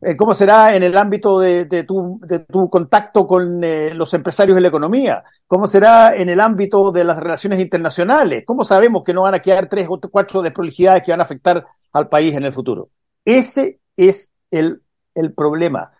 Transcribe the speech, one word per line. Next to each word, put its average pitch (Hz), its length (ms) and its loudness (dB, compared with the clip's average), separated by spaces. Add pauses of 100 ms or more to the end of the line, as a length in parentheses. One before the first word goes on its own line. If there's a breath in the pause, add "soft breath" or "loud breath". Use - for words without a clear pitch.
Eh, 160 160 -4
¿cómo 208 180 0
será 220 400 6
en 185 80 0
el 180 140 0
ámbito 202 420 0
de, 180 280 0
de 170 180 -4
tu, 190 380 -6
de 175 160 -6
tu 180 320 -4
contacto 196 560 0
con, 175 360 -2
eh, 156 300 -4
los 165 220 -6
empresarios 185 400 0
de 185 80 4
la 180 60 2
economía? 160 540 -2 (240 soft breath)
¿Cómo 190 200 0
será 226 500 6
en 180 140 -4
el 180 100 0
ámbito 202 500 0
de 175 140 0
las 165 140 -2
relaciones 180 420 -6
internacionales? 175 840 -2
¿Cómo 240 180 -4
sabemos 202 400 2
que 180 80 -2
no 185 100 -2
van 190 120 0
a - 80 -4
quedar 190 260 0
tres 196 220 -6
o 180 100 -8
cuatro 190 400 -4
desprolijidades 180 640 0
que 185 80 -6
van 170 100 -2
a 165 40 0
afectar 170 420 -4 (260 soft breath)
al 147 160 -2
país 151 260 0
en 143 100 -6
el 139 100 -6
futuro? 127 340 -8 (340)
Ese 254 580 -2 (180)
es 190 340 2 (180)
el, 160 300 -4 (340)
el 160 200 -6
problema. 151 640 -4